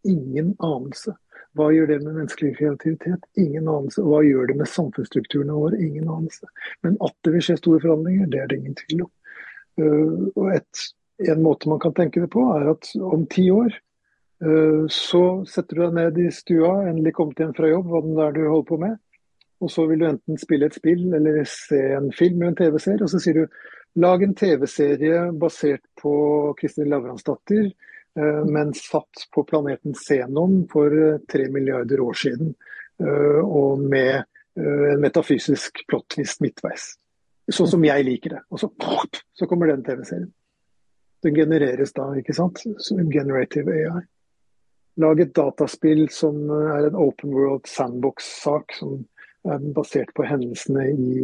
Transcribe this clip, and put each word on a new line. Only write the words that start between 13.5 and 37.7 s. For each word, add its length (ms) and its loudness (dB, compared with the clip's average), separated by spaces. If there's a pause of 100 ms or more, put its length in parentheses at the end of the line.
år, 180 2 (720)
eh, 480 4
så 320 2 (260)
setter 300 -6
du 80 2
deg 160 0
ned 240 2
i 80 -4
stua, 400 2 (160)
endelig 260 0
kommet 240 -2
hjem 160 -4
fra 160 4
jobb, 160 0
hva 160 0
den 140 -2
der 180 0
du 120 0
holder 260 2
på 100 -2
med, 140 -4 (640)
og 80 -4
så 160 0
vil 160 2
du 60 2
enten 340 -4
spille 240 2
et 80 0
spill 300 0 (100)
eller 320 2
se 320 -4 (160)
en 140 -2 (100)
film 220 4
eller 100 0
en 80 0
T 160 2
V-serie, 320 0
og 60 -2
så 100 2
sier 220 2
du, 160 -8 (420)
«Lag 240 4
en 80 2
T 140 0 (100)
V-serie 680 0 (100)
basert 460 -2 (180)
på 120 0 (440)
Kristin 320 -4
Lavransdatter, 800 -2
eh, 720 -4 (100)
men 240 0
satt 560 -8
på 160 0
planeten 480 -2
Xenon 800 0
for, 260 2
eh, 220 4 (100)
tre 240 0
milliarder 480 -2
år 220 -2
siden, 320 -2 (500)
eh, 380 2
og 400 0
med, 420 0 (320)
eh, 380 0
en 100 2
metafysisk 800 0
plot 240 -4
twist 320 -6
midtveis. 540 -6 (500)
Sånn 300 0